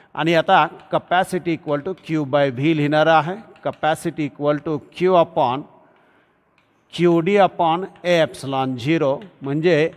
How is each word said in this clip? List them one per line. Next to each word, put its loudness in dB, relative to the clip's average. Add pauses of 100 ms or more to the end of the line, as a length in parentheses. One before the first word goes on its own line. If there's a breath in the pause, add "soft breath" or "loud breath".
(140 loud breath)
आणि -2
आता 4 (280)
capacity -2
equal -6
to -6 (140)
Q -2 (100)
by 2 (120)
V 0
लिहिणार 2
आहे. 2 (300)
Capacity -4
equal -2 (100)
to -4 (200)
Q 2
upon, -2 (1300 soft breath)
क्यू 2
डी 2
upon 2 (180)
A 2
epsilon -4 (100)
zero 0 (260)
म्हणजे 0